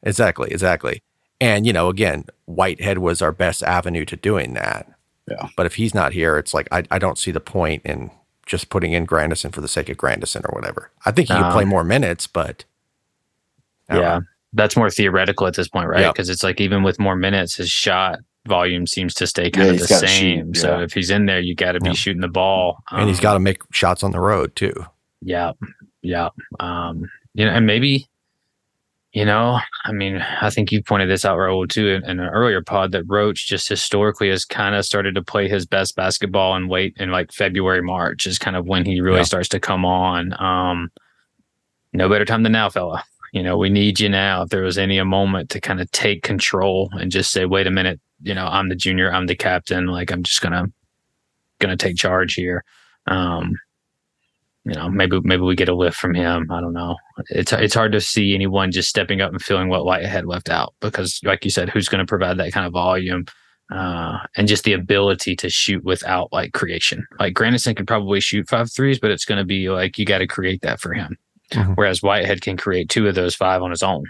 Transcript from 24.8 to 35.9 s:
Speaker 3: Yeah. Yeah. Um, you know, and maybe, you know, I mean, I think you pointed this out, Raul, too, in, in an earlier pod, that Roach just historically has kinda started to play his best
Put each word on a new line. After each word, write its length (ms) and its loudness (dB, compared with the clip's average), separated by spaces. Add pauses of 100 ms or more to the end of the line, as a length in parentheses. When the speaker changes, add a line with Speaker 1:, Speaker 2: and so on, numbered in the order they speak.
Speaker 3:
Yeah. 320 -4 (500)
Yeah. 260 -2 (320)
Um, 500 -6 (240)
you 100 2
know, 60 4
and 160 4
maybe, 400 2 (1080)
you 120 0
know, 340 4 (260)
I 80 -6
mean, 320 -4 (160)
I 100 0
think 200 0
you 120 0
pointed 280 2
this 140 0
out, 140 2
Raul, 300 0
too, 200 0
in, 160 0
in 160 -4
an 80 -4
earlier 340 2
pod, 300 0
that 160 -2
Roach 400 0
just 200 -2
historically 600 0
has 140 0
kinda 400 -2
started 320 -2
to 60 -2
play 260 -2
his 180 0
best 300 -2